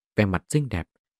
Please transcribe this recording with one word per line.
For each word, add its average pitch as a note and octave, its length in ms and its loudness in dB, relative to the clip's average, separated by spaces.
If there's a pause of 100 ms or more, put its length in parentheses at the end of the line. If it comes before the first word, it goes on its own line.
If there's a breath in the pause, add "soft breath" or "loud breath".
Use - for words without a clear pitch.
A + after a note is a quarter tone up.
(160)
vẻ G#2 100 4
mặt F#2 220 -2
xinh D3 200 -2
đẹp, E2+ 200 -6 (320)